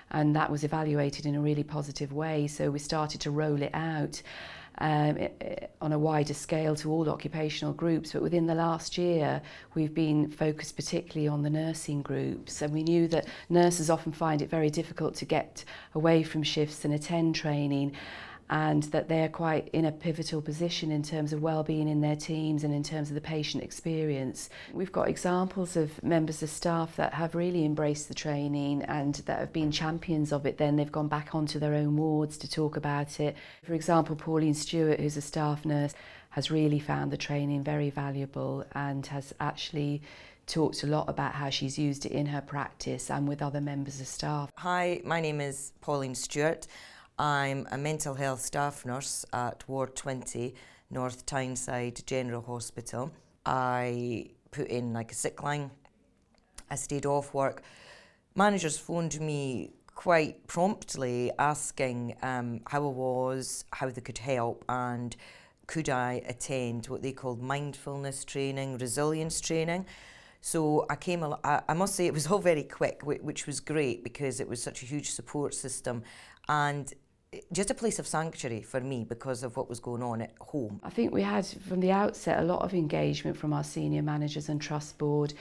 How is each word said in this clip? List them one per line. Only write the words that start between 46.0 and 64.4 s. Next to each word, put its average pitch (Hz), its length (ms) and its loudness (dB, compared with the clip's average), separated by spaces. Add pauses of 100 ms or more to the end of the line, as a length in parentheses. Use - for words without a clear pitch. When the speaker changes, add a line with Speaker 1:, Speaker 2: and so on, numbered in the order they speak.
Speaker 2:
Stewart. 147 540 0 (500)
I'm 139 540 2
a 123 60 -2
mental 151 380 -2
health 135 260 -2
staff 143 440 -2
nurse 127 460 -4
at 120 380 -2
Ward 131 260 -2
twenty, 123 580 -6 (360)
North 127 360 -6
Tyneside 127 800 -4
General 123 360 -2
Hospital. 120 680 -8 (360)
I 123 840 0 (200)
put 147 160 -4
in, 120 240 -2
like, 113 220 -4
a - 20 -8
sick - 260 -4
line. 143 300 -4 (1000)
I 143 60 -6
stayed 143 300 -2
off 143 280 0
work. 135 280 0 (720)
Managers 190 420 4
phoned 165 440 -4
me 139 500 -2 (220)
quite - 540 4
promptly 127 920 0
asking, 127 800 0
um, 120 460 -4
how 147 160 0
I 143 80 0
was, 127 800 -2
how 135 180 -4
they 120 120 -8
could 120 160 -8
help, 120 500 0